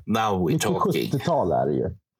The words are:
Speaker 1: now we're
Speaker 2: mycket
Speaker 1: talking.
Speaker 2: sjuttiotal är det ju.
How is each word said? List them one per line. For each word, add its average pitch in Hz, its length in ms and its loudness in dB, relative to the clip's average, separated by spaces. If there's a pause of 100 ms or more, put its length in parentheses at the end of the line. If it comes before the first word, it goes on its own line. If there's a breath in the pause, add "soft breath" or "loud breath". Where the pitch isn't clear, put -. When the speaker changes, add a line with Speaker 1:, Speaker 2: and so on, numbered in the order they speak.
Speaker 1:
now 104 340 0
we're 87 60 2
Speaker 2:
mycket 151 160 2
Speaker 1:
talking. 101 180 0 (300)
Speaker 2:
sjuttiotal 127 420 0
är 65 140 2
det 73 80 0
ju. 64 100 0 (360)